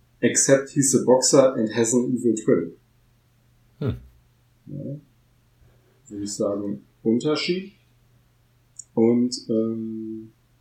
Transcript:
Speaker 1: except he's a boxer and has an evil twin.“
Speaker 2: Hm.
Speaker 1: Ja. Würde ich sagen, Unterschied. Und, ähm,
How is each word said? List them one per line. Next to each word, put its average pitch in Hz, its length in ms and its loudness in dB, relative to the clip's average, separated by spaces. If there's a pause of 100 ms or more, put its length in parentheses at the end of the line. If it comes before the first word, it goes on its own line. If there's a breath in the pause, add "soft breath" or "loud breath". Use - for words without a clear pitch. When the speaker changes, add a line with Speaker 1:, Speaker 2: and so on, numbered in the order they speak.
(200)
Speaker 1:
except 139 500 2
he's 139 240 0
a 123 100 2
boxer 131 500 4
and 110 200 -2
has 117 200 0
an 123 200 2
evil 117 200 0
twin.“ 90 380 0 (1080)
Speaker 2:
Hm. 135 140 -2 (720)
Speaker 1:
Ja. 113 300 -12 (1120)
Würde 104 160 -10
ich 101 80 -8
sagen, 101 520 -4 (180)
Unterschied. 151 680 -2 (1200)
Und, 120 400 2 (140)
ähm, 110 840 -6 (280)